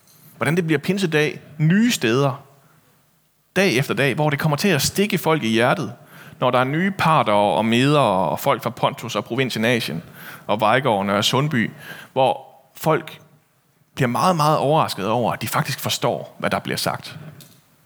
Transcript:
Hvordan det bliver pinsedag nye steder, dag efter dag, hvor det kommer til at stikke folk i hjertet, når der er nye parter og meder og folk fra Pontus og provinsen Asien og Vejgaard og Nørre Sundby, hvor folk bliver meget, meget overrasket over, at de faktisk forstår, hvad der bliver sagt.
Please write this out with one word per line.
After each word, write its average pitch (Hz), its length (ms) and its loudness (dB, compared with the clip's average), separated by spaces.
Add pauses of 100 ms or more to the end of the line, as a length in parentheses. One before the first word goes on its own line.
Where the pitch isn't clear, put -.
(380)
Hvordan 143 180 0
det 180 100 0
bliver 160 140 2
pinsedag 160 600 -2 (160)
nye 202 340 4
steder, 127 520 0 (1120)
dag 185 200 2
efter 139 180 0
dag, 135 220 0
hvor 151 140 0
det 143 100 -2
kommer 151 160 2
til 202 120 -2
at 151 140 2
stikke 202 360 0
folk 160 260 0
i 110 40 -2
hjertet, 117 460 0 (460)
når 127 120 2
der 123 80 2
er 127 40 4
nye 165 280 0
parter 147 420 2
og 104 320 2
meder 131 340 4
og 92 400 2
folk 135 240 -2
fra 120 60 -4
Pontus 117 460 -4
og 104 100 -2
provinsen 117 400 -2
Asien 113 380 -2 (440)
og 104 120 0
Vejgaard 113 380 2
og 98 80 -2
Nørre 101 180 0
Sundby, 131 480 0 (420)
hvor 131 340 0 (280)
folk - 440 -2 (760)
bliver 127 120 0
meget, 151 280 2
meget 151 220 2
overrasket 113 500 0
over, 110 260 0
at - 80 -8
de 113 60 -6
faktisk 131 320 -4
forstår, - 600 -4
hvad - 100 -2
der 95 100 0
bliver - 180 -6
sagt. - 400 -6 (680)